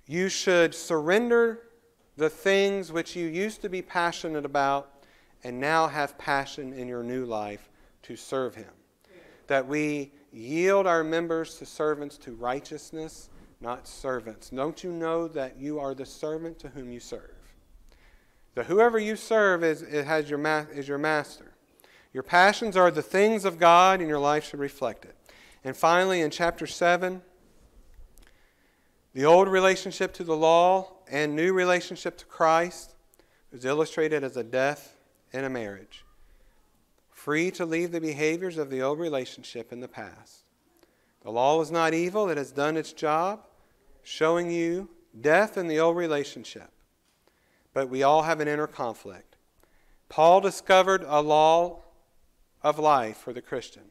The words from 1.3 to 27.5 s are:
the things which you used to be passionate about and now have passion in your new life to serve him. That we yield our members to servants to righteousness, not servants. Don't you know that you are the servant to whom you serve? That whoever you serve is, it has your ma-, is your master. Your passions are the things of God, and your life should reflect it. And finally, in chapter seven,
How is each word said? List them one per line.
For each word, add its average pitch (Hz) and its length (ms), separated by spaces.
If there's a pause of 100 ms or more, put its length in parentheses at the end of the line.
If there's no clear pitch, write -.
the 156 120
things 196 640
which 165 240
you 170 140
used 196 340
to 208 60
be 185 120
passionate 170 640
about 139 640 (380)
and 123 160
now 160 260
have 143 320
passion 139 540
in 127 160
your 120 160
new 127 220
life 104 440 (320)
to 120 140
serve 131 400
him. 107 160 (720)
That 135 220
we 147 420 (220)
yield 175 560
our 170 160
members 165 540
to 160 80
servants 147 520
to 127 140
righteousness, 143 1000 (300)
not 120 260
servants. 113 640
Don't 143 320
you 185 80
know 165 380
that 131 320
you 147 180
are 139 160
the 131 120
servant 160 520
to 147 100
whom 127 220
you 120 80
serve? - 320 (1200)
That 117 120
whoever 220 320
you 214 180
serve 196 480
is, 156 160
it 147 240
has 151 240
your 143 100
ma-, 151 360
is 139 120
your 143 120
master. 151 540 (600)
Your 131 100
passions 196 540
are 180 140
the 151 100
things 202 460
of 170 120
God, 180 420
and 160 100
your 151 80
life 147 280
should 143 140
reflect 127 460
it. 113 100 (480)
And 131 100
finally, 180 460
in 151 100
chapter 165 360
seven, 180 560 (1900)